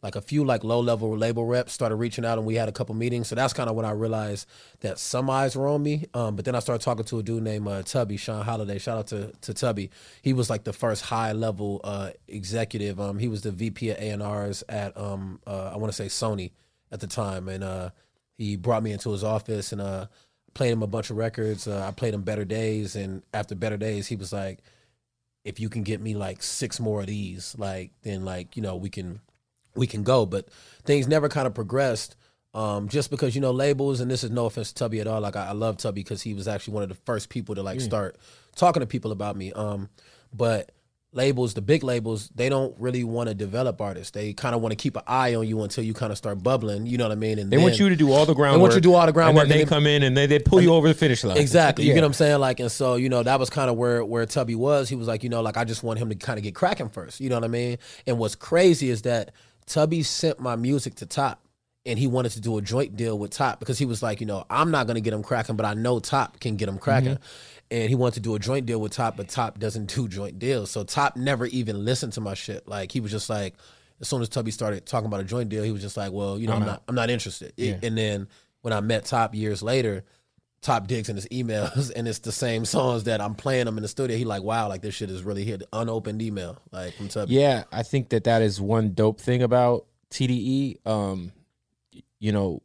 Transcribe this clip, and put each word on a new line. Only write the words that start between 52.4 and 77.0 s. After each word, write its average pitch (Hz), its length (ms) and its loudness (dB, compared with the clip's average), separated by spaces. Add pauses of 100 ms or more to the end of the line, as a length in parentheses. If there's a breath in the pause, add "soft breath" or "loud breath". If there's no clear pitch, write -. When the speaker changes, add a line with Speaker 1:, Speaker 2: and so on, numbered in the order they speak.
Speaker 1:
and 120 100 0
so, 127 240 2
you 127 140 2
know, 123 160 2
that 131 160 4
was 127 100 0
kinda 131 220 2
where, 120 320 2
where 117 200 0
Tubby 117 300 -2
was. 131 340 2
He 139 60 -4
was 117 140 -6
like, 110 160 -2
you 123 60 -2
know, 117 120 -2
like, 110 140 -2
"I 120 80 0
just 113 180 -6
want 113 160 -2
him 113 120 -4
to 107 40 -4
kinda 107 280 -6
get 101 120 -6
cracking 180 360 0
first." - 300 -12
You 131 80 -4
know 123 80 0
what 117 80 0
I 113 40 -2
mean? 120 300 -2 (280 loud breath)
And 120 120 0
what's 110 180 -2
crazy 165 520 4
is 113 140 0
that 117 300 -2 (340 soft breath)
Tubby 156 380 2
sent - 340 0
my 123 160 -2
music 127 420 0
to 98 100 -12
Top, - 340 -2 (460)
and 117 120 -2
he 135 80 4
wanted 123 260 2
to 110 80 -10
do 113 160 -2
a 104 60 -2
joint 110 340 -2
deal 113 220 -2
with 101 140 -6
Top 131 260 0
because 127 200 -4
he 147 60 2
was 120 160 -2
like, 107 200 -4
you 113 60 -6
know, 101 220 -4
"I'm 156 220 2
not 139 160 2
gonna 113 140 -2
get 110 120 -2
him 107 120 -4
cracking, 113 320 -2
but 107 100 0
I 104 80 -2
know 117 240 2
Top - 400 -2
can 113 160 -4
get 101 140 -4
him 98 100 -6
cracking." 131 360 2
Speaker 2:
Mm-hmm. 135 100 -8 (480 loud breath)
Speaker 1:
And 113 160 0
he 123 60 4
wanted 123 200 4
to 117 60 -6
do 110 140 -2
a 104 60 -2
joint 127 260 -2
deal 113 140 -2
with 107 100 -4
Top, 117 260 -2
but 101 120 -8
Top 117 320 -4
doesn't 107 340 -4
do 123 140 -2
joint 95 320 -8
deals. 120 320 -2
So 104 100 -4
Top 139 340 0
never 127 300 0
even 110 380 -2
listened 123 300 -2
to 120 60 -6
my 101 140 -4
shit. - 320 -10
Like, 98 240 -8
he - 80 -4
was 107 140 -4
just 107 180 -6
like, 101 240 -4 (460 soft breath)
as - 80 -8
soon 127 140 0
as 113 60 -4
Tubby 113 220 -4
started 107 360 -4
talking 113 200 -2
about 104 140 -4
a 95 40 -4
joint 113 260 -4
deal, 107 120 -4
he 110 80 -2
was 104 100 -6
just 101 160 -10
like, 98 140 -6
"Well, 98 260 -4
you 113 120 -4
know, 113 60 0
Speaker 2:
I'm 104 100 2
Speaker 1:
I'm 101 40 -2
Speaker 2:
out. 101 40 -4
Speaker 1:
not, - 160 -10
I'm 123 80 -4
not 117 140 0